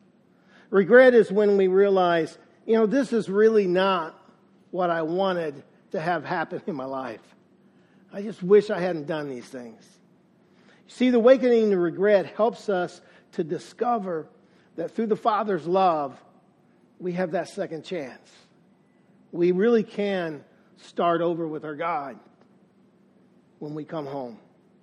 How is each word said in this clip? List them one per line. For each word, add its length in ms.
Regret 440
is 180
when 260
we 100
realize, 680
you 100
know, 100
this 280
is 160
really 380
not 500
what 180
I 120
wanted 640
to 80
have 260
happen 420
in 80
my 100
life. 360
I 100
just 220
wish 260
I 100
hadn't 280
done 220
these 160
things. 400
See, 220
the 80
awakening 540
to 60
regret 480
helps 440
us 320
to 100
discover 840
that 160
through 160
the 80
Father's 520
love, 540
we 140
have 180
that 160
second 360
chance. 460
We 200
really 320
can 600
start 440
over 260
with 180
our 100
God 440
when 140
we 100
come 220
home. 320